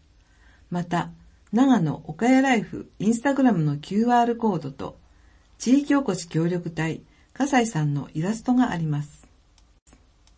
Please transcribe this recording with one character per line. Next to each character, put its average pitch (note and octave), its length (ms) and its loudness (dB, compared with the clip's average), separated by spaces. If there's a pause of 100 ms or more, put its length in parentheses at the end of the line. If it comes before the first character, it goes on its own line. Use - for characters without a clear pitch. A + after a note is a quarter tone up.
(680)
ま F3 160 -6
た、 E3+ 240 -2 (460)
長 B3 260 4
野 D#3 240 -2
岡 G#3+ 220 -4
谷 C4 160 4
ラ C4+ 140 2
イ G#3 40 0
フ - 380 -12
イ F#3+ 100 0
ン A3+ 60 2
ス A3+ 80 -4
タ C#4 100 0
グ C#4 100 0
ラ B3+ 120 4
ム E3 100 0
の D3 140 0
キ F#3 180 -8
ュ A3+ 120 2
ー A#3+ 120 4
ア - 20 4
ー A#3+ 40 2
ル A#3 100 -2
コ A3 200 -2
ー - 20 -6
ド D3 120 -10
と、 - 280 -12 (580)
地 C4 220 4
域 C#4+ 160 2
お C#4 80 2
こ G3+ 120 -2
し - 140 -8
協 E3 200 0
力 F3 200 -4
隊、 D#3+ 320 -4 (320)
笠 C4 280 2
井 A3+ 60 2
さ D#3+ 160 -2
ん D3 120 0
の C#3+ 180 -6
イ D#3 80 -6
ラ F#3+ 140 -2
ス - 80 -10
ト B3+ 100 0
が B3 200 2
あ F3 40 -4
り E3 80 -4
ま D3 180 -2
す。 - 240 -16 (1120)